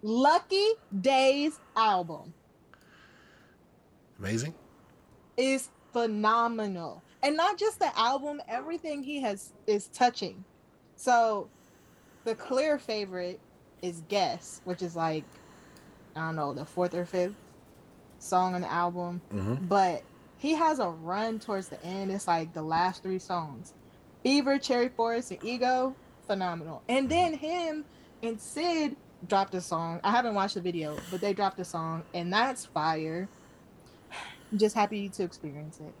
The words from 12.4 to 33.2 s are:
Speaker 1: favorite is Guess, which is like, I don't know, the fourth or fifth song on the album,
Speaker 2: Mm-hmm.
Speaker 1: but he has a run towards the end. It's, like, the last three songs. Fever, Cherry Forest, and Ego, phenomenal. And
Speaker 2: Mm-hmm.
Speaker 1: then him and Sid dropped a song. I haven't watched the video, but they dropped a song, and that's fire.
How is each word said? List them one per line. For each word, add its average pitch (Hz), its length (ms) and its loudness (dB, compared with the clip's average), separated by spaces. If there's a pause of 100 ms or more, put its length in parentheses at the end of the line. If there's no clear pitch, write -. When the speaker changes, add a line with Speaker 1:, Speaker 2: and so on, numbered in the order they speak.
Speaker 1:
favorite 185 600 -6 (420)
is 170 280 -6
Guess, 175 560 -2
which 180 160 -4
is 170 120 -6
like, 160 300 0 (920)
I 156 60 -8
don't 160 160 -4
know, 143 180 -2
the 147 120 -8
fourth 175 280 0
or 175 120 -2
fifth 185 300 0 (840)
song 185 360 2
on 180 60 -2
the - 100 -4
album, 175 500 -2 (120)
Speaker 2:
Mm-hmm. 110 320 -2
Speaker 1:
but 185 380 2 (340)
he 302 160 0
has 311 260 2
a 202 100 2
run 190 500 -4
towards 196 300 -4
the - 160 -14
end. 190 260 -4
It's, 196 160 -4
like, 165 260 0
the 165 80 -6
last 165 420 0
three 185 160 -2
songs. 160 540 -6 (500)
Fever, 277 360 4
Cherry 247 300 2
Forest, 233 420 -2
and 180 120 -10
Ego, 254 520 0 (320)
phenomenal. 170 600 -4
And 262 220 2
Speaker 2:
Mm-hmm. - 0 -
Speaker 1:
then 339 240 4
him 311 520 -4 (380)
and 226 160 -4
Sid 320 560 -2 (320)
dropped 196 280 2
a 180 60 -2
song. 165 420 -4
I 202 80 2
haven't 233 240 2
watched 196 200 0
the 196 60 -4
video, 160 360 -4 (140)
but 180 100 -4
they 202 120 0
dropped 196 260 0
a 180 60 -6
song, 165 380 -4 (100)
and 175 180 -4
that's 254 340 0
fire. 160 600 -2 (840)